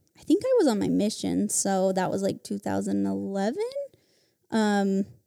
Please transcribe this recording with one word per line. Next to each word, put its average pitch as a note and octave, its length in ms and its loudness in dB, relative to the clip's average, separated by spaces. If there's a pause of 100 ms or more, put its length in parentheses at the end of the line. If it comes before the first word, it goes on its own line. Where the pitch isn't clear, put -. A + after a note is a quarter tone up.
(200)
I - 40 -20
think G4 220 2
I C5 140 2
was E4+ 80 6
on G#3+ 120 2
my F#3+ 100 0
mission, F#3+ 600 0
so F#3+ 440 0
that F3+ 180 0
was, G3 100 -2
like, G3 220 -2
two G3+ 160 -6
thousand G3+ 460 -2
eleven. G3 580 -2 (880)
Um, G3+ 540 2 (220)